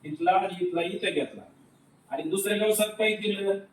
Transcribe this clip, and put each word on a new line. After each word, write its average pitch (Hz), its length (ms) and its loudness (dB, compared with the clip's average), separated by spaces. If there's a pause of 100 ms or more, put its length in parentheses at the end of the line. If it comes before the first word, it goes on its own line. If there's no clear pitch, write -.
इथला 160 280 0
आणि 185 340 2
इथला 170 160 -2
इथं 190 300 -2
घेतला. 135 300 -4 (680)
आणि 135 140 -4
दुसऱ्या 196 360 0
कंसात 214 280 4
काय 214 240 0
केलं? 196 460 0 (160)